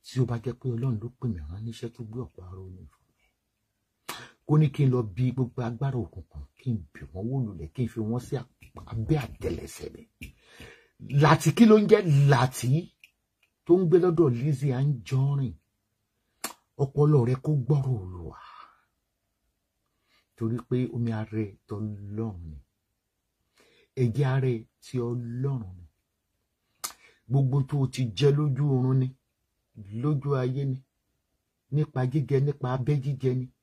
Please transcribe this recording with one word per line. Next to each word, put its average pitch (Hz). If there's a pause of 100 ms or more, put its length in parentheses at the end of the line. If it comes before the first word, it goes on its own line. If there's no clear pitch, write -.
Tí -
ó 127
bá 120
jẹ́ 120
pé -
Ọlọ́run 117
ló 117
pè -
mí 95
rán 80
níṣẹ́ 117
tó -
gbé 110
ọ̀pá 107
aró 92
mi 92
fún -
mi, - (1160)
kó 143
ní 156
kí -
n 131
lọ 123
bi 107
gbogbo 127
agbára 120
òkùnkùn, 80 (100)
kí -
n 107 (100)
bì -
wọ́n 82
wó 127
lulẹ̀, 90
kí 131
n 117
fi 117
wọ́n 113
sí -
àp-, - (320)
abẹ́ 113
àtẹ́lẹsẹ̀ -
mi. - (1080)
Láti 147
kí 233
ló 214
ń 208
jẹ́ 208 (240)
láti 127 (1000)
tó 170
ń 185
gbé 165
lọ́dọ̀ 170
Lizzy 135
Anjorin? 135 (1200)
Ọpọlọ 143
rẹ 127
kó 151
gbọ́rọ̀ 131
Olúwa. 90 (2000)
Torí 117
pé 127 (140)
omi 117
ara 110
ẹ 101
ti -
Ọlọ́run 104
ni. 78 (1400)
Ẹ̀jẹ̀ 127
ara 131
ẹ 113 (120)
ti -
Ọlọ́run 120 (120)
ni. 87 (1400)
Gbogbo 135
tó 135
o 135
ti 131
jẹ 107
lójú 143
oorun 131
ni, 127 (840)
lójú 139
ayé 131
ni, 131 (960)
nípa 143
jíjẹ, 135
nípa 143
abẹ́ 139
jíjẹ 131
ni. 127 (160)